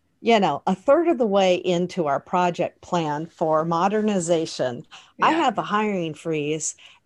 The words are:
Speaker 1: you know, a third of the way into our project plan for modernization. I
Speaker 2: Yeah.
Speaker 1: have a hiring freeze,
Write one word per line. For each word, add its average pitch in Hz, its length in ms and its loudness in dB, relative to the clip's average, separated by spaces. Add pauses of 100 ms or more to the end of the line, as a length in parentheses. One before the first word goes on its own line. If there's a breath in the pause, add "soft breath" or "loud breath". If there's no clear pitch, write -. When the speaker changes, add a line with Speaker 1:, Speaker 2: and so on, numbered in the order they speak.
(220)
Speaker 1:
you 220 180 4
know, 151 260 0
a 190 80 0
third 320 340 2
of 262 100 0
the 240 80 2
way 190 300 2
into 175 500 -2
our 143 120 0
project 180 640 -2
plan 160 460 -4
for 156 400 0
modernization. 170 1200 -2 (340 loud breath)
I 247 120 4
Speaker 2:
Yeah. 320 40 2
Speaker 1:
have 269 220 0
a 170 40 -4
hiring 185 520 -2
freeze, 156 640 -4 (300 loud breath)